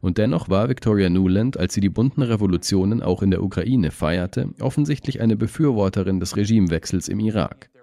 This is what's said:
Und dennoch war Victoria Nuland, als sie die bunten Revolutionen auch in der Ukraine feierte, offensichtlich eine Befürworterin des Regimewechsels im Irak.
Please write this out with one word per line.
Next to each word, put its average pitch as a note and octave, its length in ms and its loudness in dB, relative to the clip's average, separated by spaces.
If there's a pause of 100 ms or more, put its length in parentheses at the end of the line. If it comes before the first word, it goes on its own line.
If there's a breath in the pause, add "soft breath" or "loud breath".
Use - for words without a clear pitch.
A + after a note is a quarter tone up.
Und F#2 160 -2
dennoch B2+ 320 0
war G2+ 200 2
Victoria G#2 400 2
Nuland, F#2+ 480 2
als F2+ 160 -2
sie G#2 80 0
die G2 80 2
bunten C3 320 0
Revolutionen G2+ 800 0
auch F2+ 220 -2
in G2 80 4
der F#2 100 0
Ukraine G2 500 0
feierte, F2+ 580 -2 (100)
offensichtlich C#3 640 -2
eine A2+ 160 2
Befürworterin G2+ 840 0
des F#2 160 -6
Regimewechsels G2 720 2
im G2 120 -4
Irak. G#2+ 500 -4 (140 loud breath)